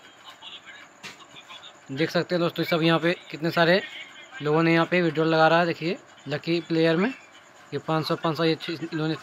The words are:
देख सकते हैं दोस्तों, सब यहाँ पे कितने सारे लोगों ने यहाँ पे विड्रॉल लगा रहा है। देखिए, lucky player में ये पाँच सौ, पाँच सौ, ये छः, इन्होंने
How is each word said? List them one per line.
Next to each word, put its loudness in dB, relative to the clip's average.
देख -2
सकते -2
हैं 2
दोस्तों, -2
सब 0
यहाँ 4
पे 0
कितने -4
सारे 4
लोगों 2
ने 4
यहाँ 4
पे 0
विड्रॉल 0
लगा 6
रहा 4
है। 2
देखिए, -4
lucky -4
player 2
में 2
ये -6
पाँच -2
सौ, -2
पाँच -2
सौ, -2
ये 2
छः, -8
इन्होंने -4